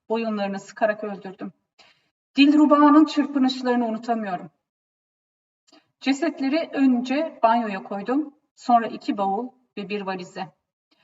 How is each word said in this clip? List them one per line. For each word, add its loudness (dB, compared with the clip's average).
boyunlarını -4
sıkarak -4
öldürdüm. -12
Dilruba'nın 6
çırpınışlarını -2
unutamıyorum. -6
Cesetleri -2
önce 0
banyoya 2
koydum, -4
sonra 2
iki -8
bavul -4
ve -12
bir -6
valize." -10